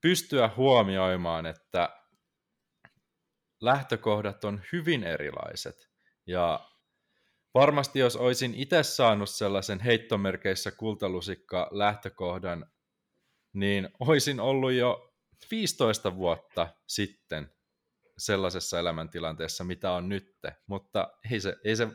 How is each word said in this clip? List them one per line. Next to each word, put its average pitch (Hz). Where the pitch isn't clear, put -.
pystyä 147
huomioimaan, 95
että 85
lähtökohdat 110
on 101
hyvin 160
erilaiset. -
Ja 87
varmasti 143
jos 123
olisin 123
itse 139
saanut 110
sellaisen 98
heittomerkeissä 101
kultalusikka 92
lähtökohdan, 92
niin 98
olisin 135
ollut 131
jo 123
viisitoista 113
vuotta 85
sitten -
sellaisessa 92
elämäntilanteessa, 80
mitä 90
on 90
nytte. -
Mutta 98
ei 113
se, 92
ei 110
se 113